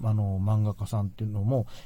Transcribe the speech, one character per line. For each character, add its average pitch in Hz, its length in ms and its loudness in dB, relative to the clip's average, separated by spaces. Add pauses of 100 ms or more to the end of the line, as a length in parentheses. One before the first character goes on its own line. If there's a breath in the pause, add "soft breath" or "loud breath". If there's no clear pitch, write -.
あ 107 100 2
の、 101 280 2
漫 107 220 4
画 104 100 0
家 101 120 -6
さ 104 160 -2
ん 101 60 0
っ - 40 -4
て - 120 -8
い 110 40 0
う - 20 -4
の 104 160 -2
も、 123 200 2 (200 loud breath)